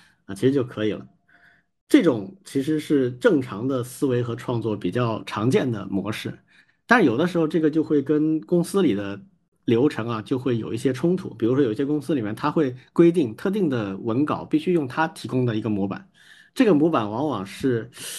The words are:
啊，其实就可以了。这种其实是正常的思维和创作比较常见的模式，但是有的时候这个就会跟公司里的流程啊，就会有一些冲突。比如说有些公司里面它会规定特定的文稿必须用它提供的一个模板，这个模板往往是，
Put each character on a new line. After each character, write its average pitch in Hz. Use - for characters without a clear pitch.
啊， 101
其 120
实 135
就 139
可 113
以 104
了。 -
这 277
种 107
其 -
实 156
是 139
正 151
常 120
的 131
思 -
维 123
和 117
创 120
作 107
比 90
较 113
常 110
见 151
的 101
模 98
式， -
但 240
是 180
有 113
的 160
时 180
候 160
这 165
个 156
就 156
会 147
跟 156
公 175
司 196
里 127
的 101
流 123
程 113
啊， 117
就 127
会 123
有 107
一 -
些 131
冲 170
突。 -
比 -
如 123
说 143
有 110
些 139
公 151
司 170
里 135
面 104
它 147
会 139
规 170
定 147
特 -
定 190
的 104
文 113
稿 87
必 156
须 180
用 151
它 160
提 -
供 127
的 113
一 110
个 113
模 98
板， -
这 262
个 190
模 151
板 113
往 123
往 107
是， 120